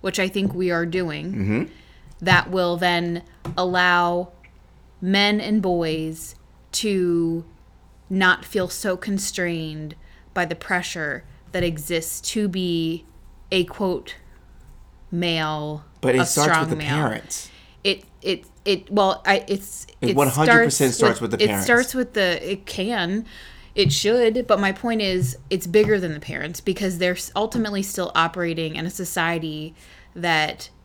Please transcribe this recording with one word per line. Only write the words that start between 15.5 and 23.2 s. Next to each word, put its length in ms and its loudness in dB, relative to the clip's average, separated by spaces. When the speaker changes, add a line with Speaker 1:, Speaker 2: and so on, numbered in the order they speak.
Speaker 2:
But 140 2
it 60 4
Speaker 1:
a 40 2
Speaker 2:
starts 260 2
Speaker 1:
strong 100 4
Speaker 2:
with 100 -2
the 40 -2
Speaker 1:
male. 140 -6
Speaker 2:
parents. 600 -4
Speaker 1:
It, 200 -2
it, 240 -4
it, 260 -2
well, 340 4
I, 220 2
it's, 380 -6
Speaker 2:
It 100 0
Speaker 1:
it 40 2
Speaker 2:
one 140 4
hundred 360 6
percent 280 2
Speaker 1:
starts 240 4
Speaker 2:
starts 40 -6
with 100 -2
the 120 2
Speaker 1:
it 40 4
Speaker 2:
parents. 180 0
Speaker 1:
starts 300 4
with 180 -2
the, 380 0
it 140 -6
can, 600 -2